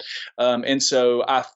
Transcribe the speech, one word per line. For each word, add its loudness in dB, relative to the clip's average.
Um, 0
and 0
so 2
I 0